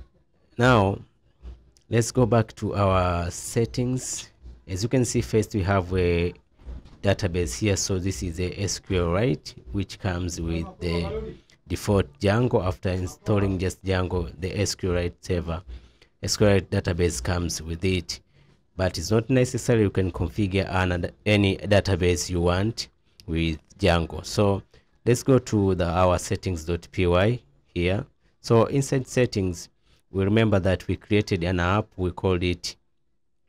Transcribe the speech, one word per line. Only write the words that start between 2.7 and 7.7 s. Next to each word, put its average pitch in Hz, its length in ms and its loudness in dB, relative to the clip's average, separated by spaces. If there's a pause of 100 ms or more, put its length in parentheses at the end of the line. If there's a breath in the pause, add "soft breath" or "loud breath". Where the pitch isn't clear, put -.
our 90 560 0
settings. - 1000 -4 (340)
As 92 160 -6
you 117 60 -4
can 127 160 2
see, 117 160 0
first 110 340 0
we 101 80 2
have 92 340 2
a 87 380 2 (640)
database 90 560 0
here. 101 200 2